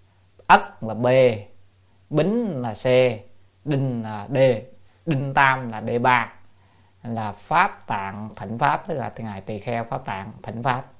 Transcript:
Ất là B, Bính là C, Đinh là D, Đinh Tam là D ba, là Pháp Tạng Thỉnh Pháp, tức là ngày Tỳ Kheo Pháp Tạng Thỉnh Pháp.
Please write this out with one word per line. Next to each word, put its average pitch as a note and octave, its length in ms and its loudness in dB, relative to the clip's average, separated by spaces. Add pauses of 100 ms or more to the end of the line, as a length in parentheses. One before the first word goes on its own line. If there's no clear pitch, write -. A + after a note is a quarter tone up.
(480)
Ất - 360 4
là A2 100 -6
B, A#2 140 0 (1000)
Bính F3 520 0
là A#2 120 -6
C, - 120 -8 (800)
Đinh C3+ 380 -2
là G#2+ 260 -8
D, C#3 80 0 (680)
Đinh C#3 280 -2
Tam C3 380 4
là G#2+ 100 -8
D A#2 80 -6 (120)
ba, B2 320 2 (680)
là A2+ 280 -6
Pháp E3+ 560 -2
Tạng G2+ 480 -6
Thỉnh G#2+ 220 -8
Pháp, D3 300 -2
tức E3+ 80 -6
là A2 220 -6
ngày G#2+ 240 -10
Tỳ G#2+ 180 -10
Kheo A#2 240 -4
Pháp C3 220 -8
Tạng G2+ 260 -8 (120)
Thỉnh A2+ 200 -10
Pháp. C3 220 -2 (140)